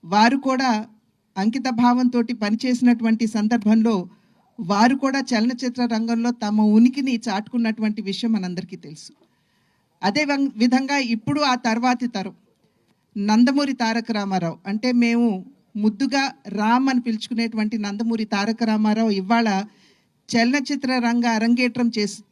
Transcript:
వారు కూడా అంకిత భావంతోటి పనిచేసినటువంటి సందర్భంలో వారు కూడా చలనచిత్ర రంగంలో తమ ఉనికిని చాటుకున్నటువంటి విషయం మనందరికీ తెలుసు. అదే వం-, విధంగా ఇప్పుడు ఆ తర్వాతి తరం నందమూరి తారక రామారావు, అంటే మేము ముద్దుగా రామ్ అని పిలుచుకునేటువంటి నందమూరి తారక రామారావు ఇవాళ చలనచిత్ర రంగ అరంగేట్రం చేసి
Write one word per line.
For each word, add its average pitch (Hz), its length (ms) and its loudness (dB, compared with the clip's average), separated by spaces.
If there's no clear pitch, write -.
వారు 214 320 4
కూడా 262 340 -2
అంకిత 226 320 -2
భావంతోటి 247 640 2
పనిచేసినటువంటి 226 920 0
సందర్భంలో 220 680 2
వారు 208 360 2
కూడా 269 260 -2
చలనచిత్ర 247 640 -2
రంగంలో 233 460 -2
తమ 214 320 0
ఉనికిని 247 540 4
చాటుకున్నటువంటి 220 880 -4
విషయం 196 300 -4
మనందరికీ 180 440 -6
తెలుసు. - 360 -18
అదే 202 220 0
వం-, 277 320 -2
విధంగా 254 400 2
ఇప్పుడు 247 260 -4
ఆ 277 140 2
తర్వాతి 240 540 -2
తరం 190 260 -8
నందమూరి 247 560 2
తారక 233 400 -2
రామారావు, 190 440 -4
అంటే 214 260 -4
మేము 233 360 2
ముద్దుగా 220 460 0
రామ్ 220 400 2
అని 254 120 2
పిలుచుకునేటువంటి 220 800 -4
నందమూరి 220 460 -4
తారక 214 400 -2
రామారావు 214 460 2
ఇవాళ 208 380 0
చలనచిత్ర 269 680 0
రంగ 240 280 0
అరంగేట్రం 240 640 2
చేసి 208 300 -4